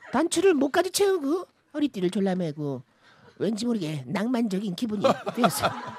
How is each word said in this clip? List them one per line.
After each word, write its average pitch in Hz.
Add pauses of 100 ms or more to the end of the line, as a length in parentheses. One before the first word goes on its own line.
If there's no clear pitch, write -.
(120)
단추를 339
목까지 302
채우고 359 (260)
허리띠를 220
졸라매고 160 (560)
왠지 202
모르게 156
낭만적인 202
기분이 214 (320)
돼서 214 (280)